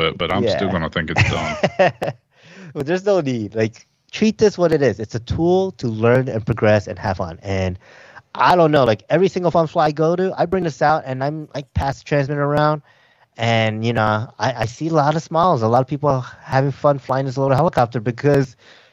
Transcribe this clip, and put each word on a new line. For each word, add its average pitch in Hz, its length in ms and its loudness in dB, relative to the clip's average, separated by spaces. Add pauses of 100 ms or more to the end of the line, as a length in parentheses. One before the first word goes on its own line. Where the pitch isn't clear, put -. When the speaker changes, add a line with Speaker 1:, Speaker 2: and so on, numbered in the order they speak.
Speaker 1:
it, - 100 -4
but 85 140 -2
I'm 98 120 0
Speaker 2:
Yeah. 90 120 0
Speaker 1:
still 95 140 -2
gonna 82 200 -2
think 80 220 -4
it's - 180 2
dumb. 80 600 0 (220)
Speaker 2:
<laughs> - 0 - (600)
But 147 140 -6
there's 185 180 -2
no 196 160 2
need. 120 320 -4
Like, 110 320 -4 (260)
treat 214 280 0
this 208 180 2
what 175 140 4
it 151 100 2
is. 113 180 2
It's 110 140 -10
a 120 60 -4
tool 180 540 0
to - 140 -6
learn 117 400 2
and 113 160 -4
progress 107 440 2
and 92 100 -10
have 92 200 -4
fun. 85 260 -8
And 95 340 -4 (560)
I 135 220 4
don't 165 160 4
know, 147 120 4
like, 113 280 2
every 175 160 4
single 175 240 -2
Fun 165 160 2
Fly 160 200 0
I 156 40 -2
go 156 240 0
to, 185 200 -2
I 147 120 -2
bring 185 160 -2
this 160 180 -4
out 156 240 2
and 131 180 -6
I'm, 151 300 -6
like, 143 220 -10
pass 139 240 -4
the - 60 -20
transmitter 143 380 -2
around. 151 380 0 (560)
And, 113 480 0
you 120 80 0
know, 110 460 0
I, 120 220 -2
I 113 40 -2
see 151 220 -6
a 165 60 -4
lot 151 220 2
of 165 60 -4
smiles, 160 400 0
a 110 60 2
lot 120 140 4
of 131 60 -2
people 139 340 -2
having 135 500 -2
fun 143 260 0
flying 135 300 -4
this 127 100 -8
little 135 180 2
helicopter 131 440 0
because 135 560 0 (380)